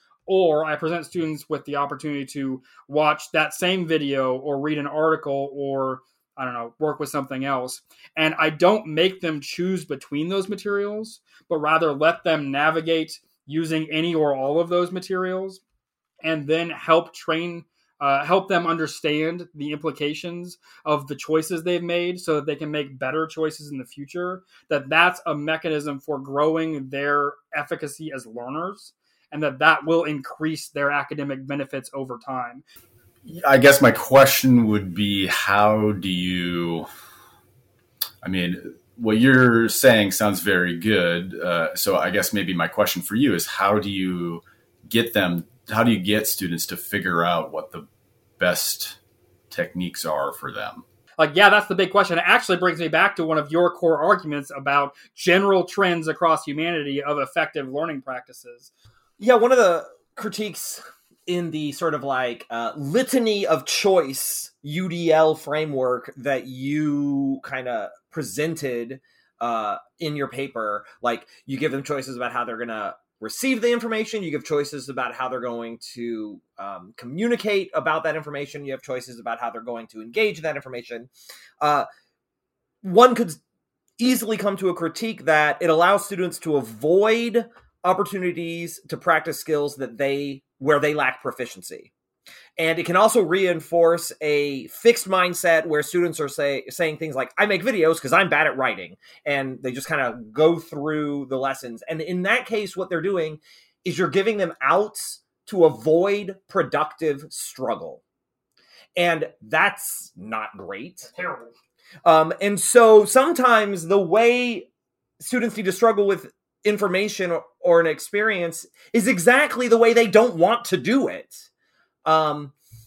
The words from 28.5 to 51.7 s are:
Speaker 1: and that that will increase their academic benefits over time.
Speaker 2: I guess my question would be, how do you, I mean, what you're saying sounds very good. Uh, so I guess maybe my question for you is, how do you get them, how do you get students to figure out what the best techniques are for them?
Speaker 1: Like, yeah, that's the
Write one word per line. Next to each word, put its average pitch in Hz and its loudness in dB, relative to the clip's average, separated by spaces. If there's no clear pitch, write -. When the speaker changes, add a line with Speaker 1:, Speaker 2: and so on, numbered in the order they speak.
Speaker 1:
and 151 -4
that 135 -4
that 151 4
will 165 2
increase 151 -6
their 143 -2
academic 139 -6
benefits 139 -8
over 131 -10
time. 127 -10
Speaker 2:
I 139 8
guess 139 10
my 139 10
question 131 6
would 98 0
be, 101 0
how 107 4
do 101 -4
you, 87 -2
I - -8
mean, 90 -4
what 110 2
you're 123 8
saying 107 6
sounds 101 0
very 90 0
good. 90 0
Uh, 85 -2
so 95 0
I 82 2
guess 92 0
maybe 95 -2
my 85 0
question 92 -2
for - -8
you 120 2
is, 82 -2
how 101 0
do 101 -4
you 90 -4
get 117 0
them, 87 0
how 110 2
do 120 4
you 107 2
get 101 0
students 85 -4
to 95 -10
figure 92 -2
out 85 -2
what 78 -10
the 82 -16
best - -2
techniques - -6
are 71 -4
for - -12
them? - -12
Speaker 1:
Like, 151 2
yeah, 202 8
that's 202 6
the 196 -4